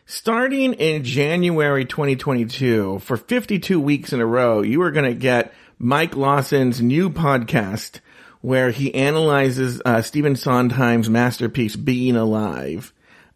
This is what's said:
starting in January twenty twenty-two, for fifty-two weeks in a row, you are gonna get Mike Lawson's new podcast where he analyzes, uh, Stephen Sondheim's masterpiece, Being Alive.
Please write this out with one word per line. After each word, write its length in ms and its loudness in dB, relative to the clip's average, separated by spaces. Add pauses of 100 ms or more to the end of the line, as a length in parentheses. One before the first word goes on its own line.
starting 680 -2
in 300 -2
January 840 0
twenty 300 -2
twenty-two, 800 0
for 180 -4
fifty-two 640 -2
weeks 320 -2
in 80 -2
a 60 0
row, 340 2
you 220 2
are 80 0
gonna 240 0
get 400 0 (240)
Mike 360 0
Lawson's 680 0
new 260 2
podcast 920 -2 (420)
where 280 0
he 240 -4
analyzes, 920 0
uh, 160 4
Stephen 340 0
Sondheim's 720 2
masterpiece, 680 0
Being 400 0
Alive. 760 -4 (440)